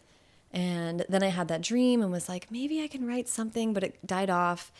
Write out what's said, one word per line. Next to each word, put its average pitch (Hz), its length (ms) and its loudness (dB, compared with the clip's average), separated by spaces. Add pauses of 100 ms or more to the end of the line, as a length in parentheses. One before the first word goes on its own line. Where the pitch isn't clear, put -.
(520)
And 175 560 -2
then 190 140 4
I 196 60 4
had 175 200 0
that 165 140 0
dream 247 400 4
and 190 80 2
was 175 180 -2
like, 180 220 -8
"Maybe 285 320 -2
I 302 60 -4
can 262 180 -6
write 240 220 -2
something," 226 440 -2
but 196 120 0
it - 220 -8
died 190 240 0
off. 175 500 0